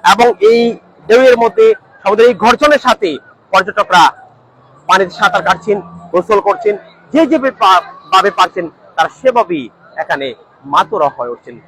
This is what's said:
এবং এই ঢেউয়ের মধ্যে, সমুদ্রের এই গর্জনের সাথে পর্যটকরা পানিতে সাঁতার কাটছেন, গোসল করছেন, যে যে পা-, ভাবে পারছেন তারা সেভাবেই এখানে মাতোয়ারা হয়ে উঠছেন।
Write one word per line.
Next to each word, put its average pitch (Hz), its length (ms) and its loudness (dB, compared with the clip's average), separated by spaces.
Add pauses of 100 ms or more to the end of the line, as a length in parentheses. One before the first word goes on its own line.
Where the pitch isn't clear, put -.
(120)
এবং 233 280 2
এই 233 380 2 (300)
ঢেউয়ের 247 300 4
মধ্যে, 220 360 2 (300)
সমুদ্রের 214 240 2
এই 247 60 2
গর্জনের 240 460 0
সাথে 180 380 -2 (340)
পর্যটকরা 185 600 0 (760)
পানিতে 185 240 0
সাঁতার 196 320 -2
কাটছেন, 196 380 -4 (300)
গোসল 190 280 0
করছেন, 202 380 -4 (360)
যে 311 120 2
যে 262 260 -2
পা-, 190 300 2 (300)
ভাবে 190 200 2
পারছেন 180 380 -4 (260)
তারা 160 140 -2 (120)
সেভাবেই 180 480 -2 (280)
এখানে 143 360 -8 (320)
মাতোয়ারা 156 520 -2
হয়ে 120 120 -8
উঠছেন। 120 380 -16